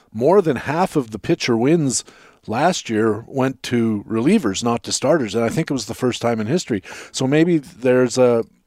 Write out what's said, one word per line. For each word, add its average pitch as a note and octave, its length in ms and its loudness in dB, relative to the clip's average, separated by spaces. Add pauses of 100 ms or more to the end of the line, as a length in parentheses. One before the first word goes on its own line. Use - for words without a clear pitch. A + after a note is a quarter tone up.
(100)
more D#3 320 2
than D3+ 140 0
half E3 400 -2
of A#2+ 160 -4
the A2 60 -10
pitcher B2+ 380 0
wins C3+ 460 0 (440)
last C#3+ 440 -2
year A2 380 0
went C3+ 360 -4
to A2+ 440 -2
relievers, A2+ 560 0
not A#2+ 180 -2
to G2+ 100 -10
starters, B2+ 420 0
and A#2 100 0
I A#2 40 2
think D3+ 220 -4
it D3 40 -2
was A2+ 120 -6
the A2 80 -8
first B2 260 -2
time A#2 200 -2
in G#2 60 -4
history. B2 360 -2 (300)
So C3+ 140 -4
maybe D#3+ 320 4
there's B2+ 600 0
a, A#2+ 260 4 (220)